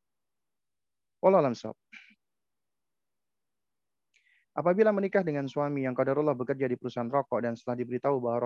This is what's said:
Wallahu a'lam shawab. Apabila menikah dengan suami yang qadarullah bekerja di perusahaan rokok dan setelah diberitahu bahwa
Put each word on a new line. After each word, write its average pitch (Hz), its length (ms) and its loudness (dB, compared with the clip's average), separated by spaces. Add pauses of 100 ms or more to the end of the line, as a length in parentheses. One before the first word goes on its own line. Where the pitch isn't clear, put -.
(1160)
Wallahu 185 240 6
a'lam 127 160 0
shawab. 110 200 -12 (2750)
Apabila 185 400 2
menikah 196 320 0
dengan 143 240 -2
suami 143 320 -2
yang 127 160 -2
qadarullah 135 400 2
bekerja 131 320 -2
di 123 80 -2
perusahaan 120 320 -6
rokok 127 320 -2
dan 117 160 -4
setelah 123 160 -6
diberitahu 123 480 -2
bahwa 120 240 -2